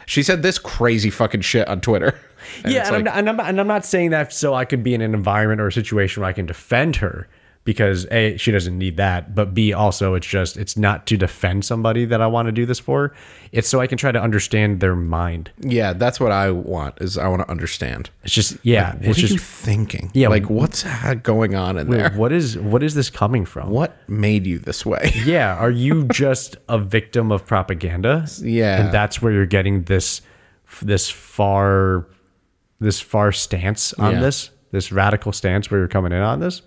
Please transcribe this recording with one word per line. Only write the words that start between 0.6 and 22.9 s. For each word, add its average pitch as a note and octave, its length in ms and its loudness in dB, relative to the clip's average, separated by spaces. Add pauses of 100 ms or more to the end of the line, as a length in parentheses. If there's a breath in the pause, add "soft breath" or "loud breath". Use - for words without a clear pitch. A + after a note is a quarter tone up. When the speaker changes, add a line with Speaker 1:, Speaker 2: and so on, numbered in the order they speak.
Speaker 1:
fucking G#2+ 320 -2
shit A2 260 0
on G2 120 -4
Twitter. A2 440 0
<laughs> - 40 -20 (340 loud breath)
And B3+ 120 0
Speaker 2:
Yeah, C4 60 2
Speaker 1:
it's G3+ 100 -2
Speaker 2:
and G#3+ 60 0
I'm G#3 80 0
Speaker 1:
like - 20 0
Speaker 2:
not, G#3+ 120 -2
and G#3 120 0
I'm, A3+ 100 -2
and F#3+ 200 0
I'm G3+ 60 0
not G#3+ 200 0
saying F3 240 2
that D3+ 200 0
so C#3+ 220 -2
I B2+ 140 0
could B2+ 160 -2
be B2 100 0
in A#2 80 0
an A2 140 0
environment G#2+ 480 2
or G#2 60 0
a F2+ 40 -2
situation G#2 480 0
where F#2 80 0
I F#2 60 -4
can F#2+ 100 -4
defend B2 520 0
her, - 300 -4 (380 soft breath)
because G2 460 0
A, A2 260 2
she - 160 0
doesn't F2+ 240 0
need F2+ 220 -2
that, F#2 360 0
but G2 200 0
B, G#2+ 180 2
also G2 400 2
it's F2+ 140 -2
just, F#2 320 -2
it's G2 180 -6
not G2+ 300 0
to A2 100 2
defend F#2 480 -2
somebody A2+ 400 0
that A2+ 160 0
I A2+ 60 2
wanna A2+ 260 0
do A#2+ 140 0
this B2 120 -4
for. C#3 360 -2 (380 loud breath)
It's A#2 140 0
so C3 140 2
I B2+ 60 0
can B2+ 100 -4
try C3 160 0
to A#2 80 0
understand G#2 600 0
their F#2 140 2
mind. E2+ 640 -4
Speaker 1:
Yeah, A2+ 340 0
that's A#2+ 260 -2
what A#2+ 120 2
I G2 180 2
want, E2+ 500 -4
is F#2+ 160 -4
I F#2+ 120 0
wanna F#2 200 0
understand. - 600 -6 (140)
Speaker 2:
It's - 100 -2
just, - 280 0
yeah, A2 260 4
Speaker 1:
Like, F2+ 100 -6
what - 100 -4
Speaker 2:
it's A2 120 4
Speaker 1:
are - 20 4
Speaker 2:
just F3+ 100 2
Speaker 1:
you F#3 60 2
thinking? G#2 760 -4
Speaker 2:
Yeah. C3 160 4
Speaker 1:
Like, G#2 220 4
what's A#2+ 320 0
ha-, A#2+ 320 -4
going A2+ 400 0
on F#2+ 240 -2
in D2 100 -2
Speaker 2:
Wait, B2 80 2
Speaker 1:
there? F#2+ 140 2
Speaker 2:
what G#2+ 200 0
is, D3 280 0
what G#2+ 240 2
is D3+ 120 0